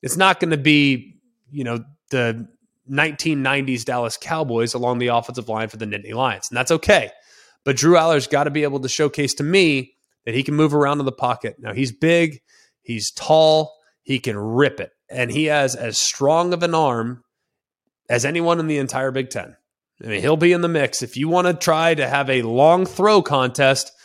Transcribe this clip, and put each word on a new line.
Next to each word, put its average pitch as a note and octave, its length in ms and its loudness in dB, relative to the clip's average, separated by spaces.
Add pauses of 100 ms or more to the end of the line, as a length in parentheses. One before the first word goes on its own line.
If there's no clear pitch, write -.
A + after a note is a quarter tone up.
it's C3 160 -6
not F#3+ 220 4
gonna D#3+ 180 0
be, C#3 600 2 (320)
you C#3+ 120 -8
know, A#2 220 -6 (240)
the A#2 380 -2 (440)
nineteen D3 520 -2
nineties C3 420 -2
Dallas A#2+ 320 -4
Cowboys A#2+ 560 -4
along B2 240 -2
the A#2+ 100 -2
offensive A#2 400 -4
line A2 220 -6
for - 80 -18
the A2 80 -8
Nittany G#2 280 -10
Lions. A#2 360 -4
And A#2+ 80 -8
that's B2+ 140 -2
okay. D#3+ 400 2 (520)
But C3+ 140 0
Drew E3 180 4
Aller's D#3+ 320 2
gotta D3 220 0
be D3 140 -2
able C#3+ 160 -2
to C3 100 -6
showcase C#3+ 460 -2
to D3 80 -4
me D#3 500 0 (320)
that A#2 80 -6
he C3+ 100 0
can C#3+ 120 -2
move D3+ 180 2
around D3 260 2
in C#3 60 -4
the C3+ 60 -2
pocket. A#2+ 480 -4
Now, A2 120 -12
he's B2 200 -4
big, D#3+ 500 0 (400)
he's A2 300 -8
tall, D#3 640 2 (240)
he C3+ 180 -4
can A2 180 -4
rip A2+ 420 0
it. F#2 120 -10 (160)
And B2 240 -4
he D3+ 140 0
has C#3+ 300 0
as A2+ 240 -6
strong E3 520 0
of F3 120 -2
an E3+ 100 0
arm B2 500 -2 (840)
as A#2+ 160 0
anyone E3+ 340 0
in D#3+ 80 -2
the D3+ 120 -2
entire C3 320 -4
Big C3 180 -6
Ten. - 260 -12 (480)
I A2 40 -14
mean, G#2 140 -4
he'll D#3 160 2
be F3 160 4
in F3 80 0
the F3 60 0
mix. D3 360 -2
If A#2 120 -12
you C#3+ 140 -4
wanna F3+ 240 2
try E3 400 2
to C#3+ 140 -2
have C3+ 220 -2
a B2+ 120 2
long D3+ 460 4
throw G3+ 340 4
contest, C3+ 720 2 (120)